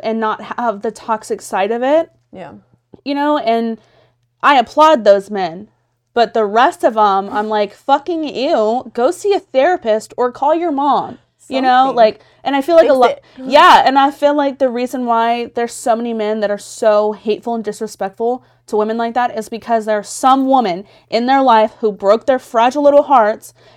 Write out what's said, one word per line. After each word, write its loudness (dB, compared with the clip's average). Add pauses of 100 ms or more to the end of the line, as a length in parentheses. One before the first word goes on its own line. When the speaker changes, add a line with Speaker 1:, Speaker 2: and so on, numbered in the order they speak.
Speaker 1:
and -4
not -4 (180)
have -4
the -4
toxic -8
side -4
of -4
it. 0 (220)
Speaker 2:
Yeah. -18 (500)
Speaker 1:
You -6
know, -2
and -4 (640)
I 4
applaud 2
those 4
men, -6 (440)
but 0
the 0
rest 0
of 0
'em, 2
I'm -6
like, -2
"Fucking -4
ew, -2
go 0
see -2
a 0
therapist -2
or -2
call 0
your -2
mom." -2 (280)
You -4
know, 4
Speaker 2:
Something. -2
Speaker 1:
like, 2 (220)
and -4
I -2
feel 0
like 6
a 4
Speaker 2:
Fix 0
Speaker 1:
lot, 4
Speaker 2:
it. -10 (140)
Speaker 1:
yeah, 6
and 2
I 2
feel 0
like -2
the 0
reason -6
why 0 (100)
there's -4
so -2
many -6
men -4
that -2
are -6
so 0
hateful -6
and -8
disrespectful -8 (220)
to -6
women -2
like -4
that -2
is -8
because -4
there's -4
some 0
woman 0 (260)
in -2
their 2
life 2
who -2
broke 0
their 0
fragile -2
little 6
hearts 0 (240)